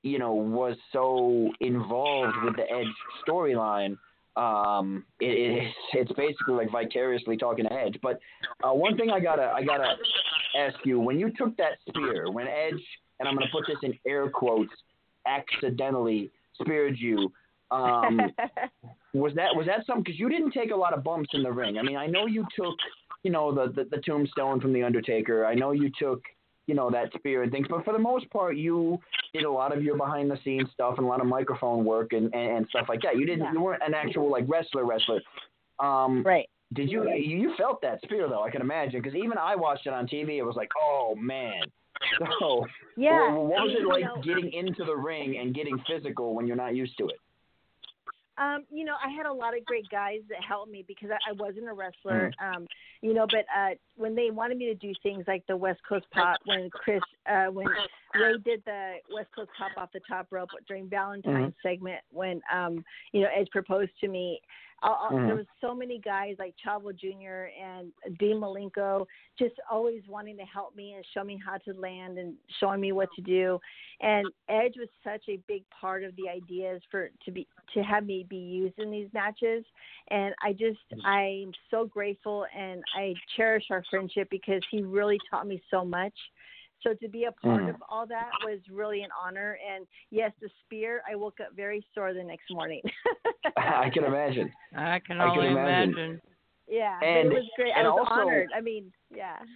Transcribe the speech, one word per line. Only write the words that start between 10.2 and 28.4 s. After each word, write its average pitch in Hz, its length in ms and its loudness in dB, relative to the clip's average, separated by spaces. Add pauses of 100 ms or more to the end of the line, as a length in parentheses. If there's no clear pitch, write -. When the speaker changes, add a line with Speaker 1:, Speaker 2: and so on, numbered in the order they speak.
Speaker 1:
ask 143 180 0 (100)
you, 127 140 4
when 127 200 2
you 220 180 2
took 233 200 0
that 156 160 2 (140)
spear, 113 440 2
when 120 160 -2
Edge, 156 340 0 (380)
and 131 80 0
I'm 139 80 2
gonna 135 160 2
put 156 160 0
this 151 160 -2
in 131 100 0 (140)
air 139 220 2
quotes, 113 420 4 (560)
accidentally 123 1040 0 (280)
speared 143 380 2
you, 107 340 2 (400)
um, 123 600 4 (400)
Speaker 2:
<laughs> - 420 -18
Speaker 1:
was 143 220 2
that, 170 200 2
was 160 120 0
that 214 180 0
something? 233 200 0
'Cause 160 140 -6
you 233 100 2
didn't 311 220 2
take 233 200 -2
a 214 40 0
lot 175 180 2
of 139 100 -2
bumps 160 300 -2
in 143 100 0
the 127 80 0
ring. 117 260 -2
I 107 60 -2
mean, 139 140 0
I 147 100 -2
know 180 180 2
you 220 200 0 (100)
took, 175 200 -2 (480)
you 190 80 2
know, 151 220 2
the, 131 180 2
the, 131 240 -2
the 139 60 -4
tombstone 139 600 2
from 131 120 2
The 127 100 4
Undertaker. 113 640 2
I 110 80 4
know 131 180 2
you 143 280 2
took, 131 240 0 (440)
you 151 80 0
know, 131 140 2
that 120 280 0
spear 135 260 0
and 120 80 0
things, 139 180 0
but 170 140 -2
for 214 100 0
the 220 60 2
most 247 300 2
part, 180 280 0